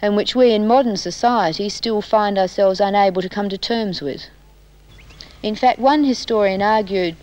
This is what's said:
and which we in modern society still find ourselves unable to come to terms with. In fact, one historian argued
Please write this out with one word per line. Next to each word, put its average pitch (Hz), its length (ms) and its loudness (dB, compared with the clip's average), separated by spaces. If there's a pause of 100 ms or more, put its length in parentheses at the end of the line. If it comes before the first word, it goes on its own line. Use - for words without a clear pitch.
and 208 140 0
which - 200 -2
we 247 160 6
in 214 140 0
modern 233 320 2
society 202 720 -2
still 214 320 -4
find 208 360 0
ourselves 190 400 0
unable 196 440 2
to 185 80 -6
come 202 180 -4
to 196 80 -6
terms 208 460 -4
with. 139 240 -10 (1160)
In 214 140 -4
fact, 254 220 2
one 285 260 2
historian 208 560 0
argued 196 640 0